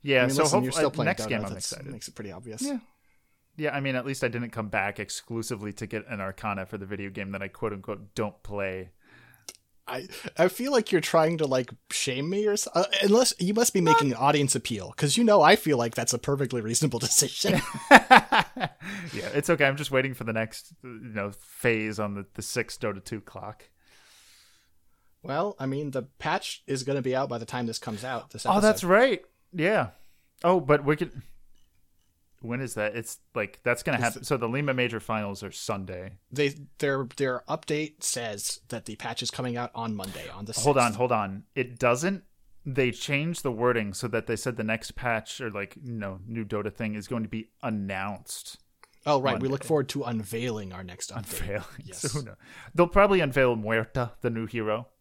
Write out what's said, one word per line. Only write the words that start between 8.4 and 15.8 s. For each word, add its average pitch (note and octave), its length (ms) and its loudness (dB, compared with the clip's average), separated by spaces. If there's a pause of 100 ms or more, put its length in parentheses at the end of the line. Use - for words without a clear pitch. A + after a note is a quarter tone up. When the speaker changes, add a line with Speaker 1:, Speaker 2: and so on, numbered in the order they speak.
Speaker 1:
play. F#2+ 480 -8 (960)
Speaker 2:
I, F3 200 -8 (320)
I E3+ 100 6
feel B3+ 240 -4
like A#3+ 200 2
you're F3 80 4
trying D#3+ 380 2
to, D#3 80 0
like, C3 240 0 (200)
shame C#3 400 -2
me G#3 160 0
or G#3 100 2
so-, - 180 -4
uh, F3 100 4 (180)
unless A3 360 6
you F#3 140 0
must A3+ 220 4
be G3 60 4
making D3+ 320 6
an A2+ 40 -4
audience C#3 380 4
appeal, G#2 420 -4
'cause C#3+ 200 2
you A#3 80 4
know G#3 180 8
I F3 140 10
feel D3 220 2
like A#2+ 180 0